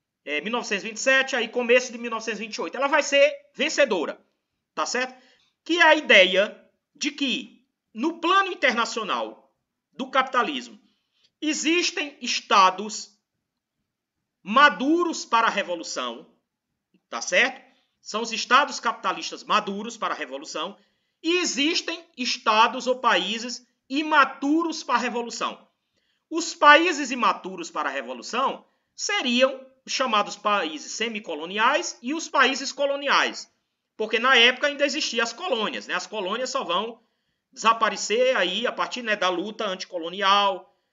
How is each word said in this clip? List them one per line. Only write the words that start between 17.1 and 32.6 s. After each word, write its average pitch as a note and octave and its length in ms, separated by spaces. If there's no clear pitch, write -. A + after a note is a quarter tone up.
certo? A3 420
São A3 220
os G#3+ 100
estados C4 480
capitalistas F#3+ 640
maduros G3+ 520
para F3 180
a - 20
revolução, D3+ 640
e E4 160
existem E4 640
estados A#3 720
ou B3+ 120
países A3+ 680
imaturos D4+ 920
para C4+ 120
a A#3 80
revolução. A3+ 680
Os D#4+ 240
países D4 560
imaturos A3 600
para D3+ 200
a - 20
revolução C3+ 720
seriam C4+ 640
os - 80
chamados G#3+ 440
países D#3+ 560
semicoloniais G#3+ 1080
e B3 140
os D#4+ 140
países C4+ 440